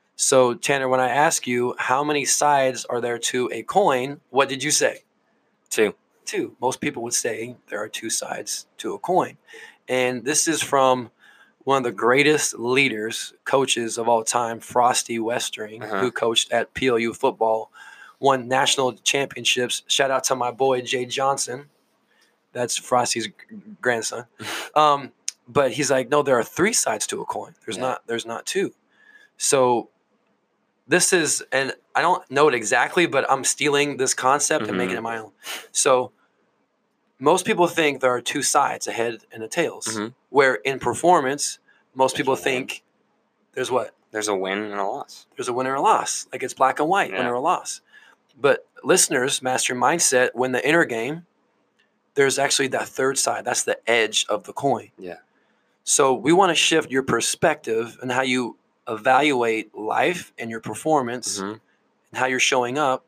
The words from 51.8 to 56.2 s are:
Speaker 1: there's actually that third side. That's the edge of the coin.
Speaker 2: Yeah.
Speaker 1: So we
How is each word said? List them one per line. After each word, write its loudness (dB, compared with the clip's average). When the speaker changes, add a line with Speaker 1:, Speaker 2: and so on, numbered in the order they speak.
Speaker 1:
there's 2
actually 0
that -4
third -2
side. -2
That's -2
the -2
edge 2
of -2
the -14
coin. -2
Speaker 2:
Yeah. -14
Speaker 1:
So 4
we 2